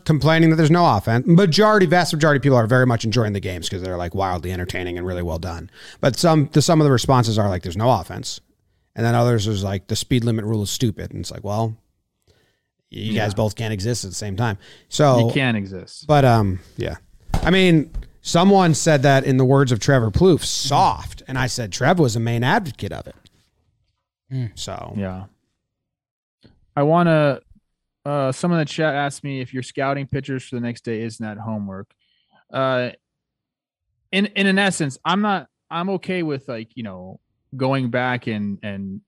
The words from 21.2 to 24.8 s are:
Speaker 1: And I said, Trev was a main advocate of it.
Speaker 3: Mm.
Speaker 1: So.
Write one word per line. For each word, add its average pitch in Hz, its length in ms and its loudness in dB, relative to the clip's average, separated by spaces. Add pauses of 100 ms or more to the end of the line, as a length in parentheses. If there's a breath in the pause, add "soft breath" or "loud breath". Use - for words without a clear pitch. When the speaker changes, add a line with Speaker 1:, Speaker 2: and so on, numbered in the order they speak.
Speaker 1:
And 131 100 -6
I 127 100 -2
said, 110 260 -6
Trev 170 260 2
was 120 160 2
a 117 60 -2
main 117 220 0
advocate 147 500 -2
of - 140 -12
it. - 80 -20 (1160)
Speaker 3:
Mm. 127 240 -6
Speaker 1:
So. 92 420 -12